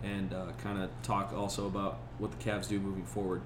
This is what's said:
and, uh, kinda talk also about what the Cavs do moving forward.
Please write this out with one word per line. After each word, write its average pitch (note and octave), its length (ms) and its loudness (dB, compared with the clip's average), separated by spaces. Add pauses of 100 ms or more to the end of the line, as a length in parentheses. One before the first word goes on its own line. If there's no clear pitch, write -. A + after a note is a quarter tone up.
and, G2 300 0
uh, F#2 140 -2 (160)
kinda G2 260 0 (140)
talk G2 300 2
also G2+ 340 0
about G2 300 0 (220)
what G#2+ 120 0
the - 60 -6
Cavs G#2 320 2
do G2+ 100 4
moving F#2+ 260 0
forward. F#2 400 0